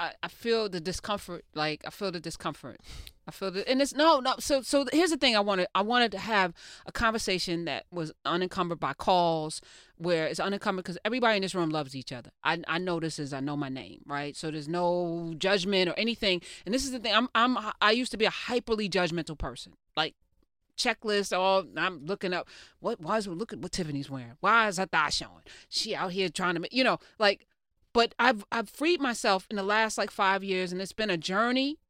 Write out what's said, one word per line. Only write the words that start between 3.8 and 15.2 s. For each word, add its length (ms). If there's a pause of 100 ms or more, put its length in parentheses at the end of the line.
it's, 140
no, 260
no. 180
So, 220
so 320
here's 160
the 80
thing 180
I 60
wanted, 340
I 60
wanted 320
to 60
have 340 (320)
a 80
conversation 720
that 260
was 220 (140)
unencumbered 540
by 120
calls, 720 (340)
where 300
it's 140
unencumbered 440
'cause 220
everybody 300
in 60
this 120
room 160
loves 260
each 160
other. 180 (140)
I, 240
I 80
know 240
this 180
is, 140
I 80
know 160
my 140
name, 340
right? 320
So 140
there's 180
no 680